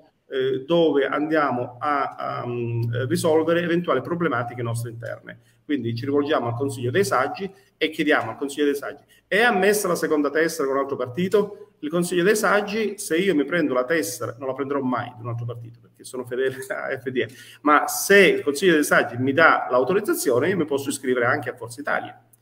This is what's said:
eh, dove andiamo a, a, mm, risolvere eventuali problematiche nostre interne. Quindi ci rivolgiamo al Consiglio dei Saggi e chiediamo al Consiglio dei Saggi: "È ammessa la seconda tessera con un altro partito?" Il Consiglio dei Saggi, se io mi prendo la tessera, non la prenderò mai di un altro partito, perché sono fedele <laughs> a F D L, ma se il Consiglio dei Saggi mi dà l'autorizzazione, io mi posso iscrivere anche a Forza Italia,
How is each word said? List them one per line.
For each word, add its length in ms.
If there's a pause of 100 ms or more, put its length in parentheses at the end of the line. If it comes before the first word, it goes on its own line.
(300)
eh, 340
dove 420
andiamo 760
a, 360
a, 300
mm, 640
risolvere 540
eventuali 380
problematiche 640
nostre 280
interne. 500 (240)
Quindi 320
ci 80
rivolgiamo 420
al 80
Consiglio 360
dei 140
Saggi 460 (260)
e 140
chiediamo 400
al 60
Consiglio 300
dei 100
Saggi: 260 (240)
"È 140
ammessa 480
la 80
seconda 340
tessera 380
con 80
un 60
altro 140
partito?" 680 (180)
Il 100
Consiglio 340
dei 120
Saggi, 640
se 180
io 200
mi 80
prendo 280
la 120
tessera, 540
non 100
la 60
prenderò 260
mai 340
di 80
un 60
altro 180
partito, 340
perché 240
sono 200
fedele 320
<laughs> 120
a 300
F 100
D 100
L, 140 (280)
ma 260
se 320
il 240
Consiglio 320
dei 100
Saggi 340
mi 140
dà 380
l'autorizzazione, 800
io 80
mi 80
posso 240
iscrivere 380
anche 240
a 40
Forza 260
Italia, 400 (220)